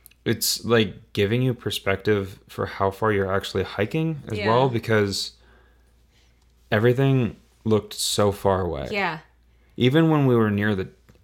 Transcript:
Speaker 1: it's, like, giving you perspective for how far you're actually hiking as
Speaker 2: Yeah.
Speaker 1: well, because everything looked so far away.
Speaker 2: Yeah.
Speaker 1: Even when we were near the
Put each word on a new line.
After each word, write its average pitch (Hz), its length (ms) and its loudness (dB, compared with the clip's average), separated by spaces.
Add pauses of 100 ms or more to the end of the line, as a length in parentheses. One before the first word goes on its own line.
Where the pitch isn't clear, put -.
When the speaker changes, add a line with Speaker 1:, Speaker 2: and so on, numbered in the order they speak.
(240)
Speaker 1:
it's, - 400 -2
like, 110 500 0
giving 104 260 0
you 127 140 0
perspective 98 840 -2 (100)
for 104 180 -6
how 98 240 -2
far 107 220 -2
you're 98 220 0
actually 95 280 -4
hiking 156 680 -4
as 107 100 -6
Speaker 2:
Yeah. 104 100 -4
Speaker 1:
well, 123 200 2
because 107 640 0 (1400)
everything 123 680 2 (280)
looked 107 300 0
so - 380 0
far 95 280 0
away. 76 300 -6
Speaker 2:
Yeah. 180 280 -4 (580)
Speaker 1:
Even 156 340 4
when 147 160 4
we 123 100 4
were 107 140 4
near 104 240 0
the 92 140 -4 (360)